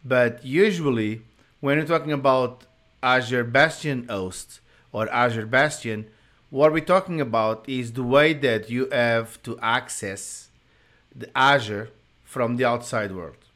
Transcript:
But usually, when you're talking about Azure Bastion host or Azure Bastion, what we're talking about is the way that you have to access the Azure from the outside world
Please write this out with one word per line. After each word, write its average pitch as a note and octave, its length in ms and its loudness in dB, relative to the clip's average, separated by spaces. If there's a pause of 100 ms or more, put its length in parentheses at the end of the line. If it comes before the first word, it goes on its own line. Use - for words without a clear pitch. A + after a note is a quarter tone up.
But B2 400 2
usually, C3+ 760 0 (380)
when C#3+ 180 0
you're D#3 80 0
talking D3+ 260 0
about C3 520 0 (400)
Azure B2+ 400 2
Bastion C3+ 640 0
host F#2+ 520 -10 (320)
or G#2+ 200 -2
Azure A#2+ 340 0
Bastion, A#2+ 640 -2 (420)
what D3+ 240 4
we're D#3+ 100 0
talking F3+ 380 0
about A2+ 480 0
is B2 240 -6
the C3 80 -6
way C#3+ 320 4
that A#2 380 -2
you B2+ 200 -2
have A#2 520 0
to A#2 160 -10
access A2+ 920 -6 (640)
the A#2 220 -14
Azure A#2 540 2 (320)
from A#2+ 340 -2
the B2+ 80 2
outside A#2 500 -2
world E2 220 -12 (180)